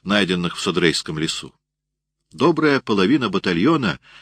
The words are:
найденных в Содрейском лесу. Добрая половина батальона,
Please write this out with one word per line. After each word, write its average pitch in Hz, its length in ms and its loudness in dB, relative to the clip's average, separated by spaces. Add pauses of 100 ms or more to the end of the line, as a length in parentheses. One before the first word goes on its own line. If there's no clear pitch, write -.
найденных 92 520 0
в - 40 -10
Содрейском 85 580 0
лесу. 78 340 -6 (800)
Добрая 151 480 2
половина 110 500 0
батальона, 95 680 0 (240)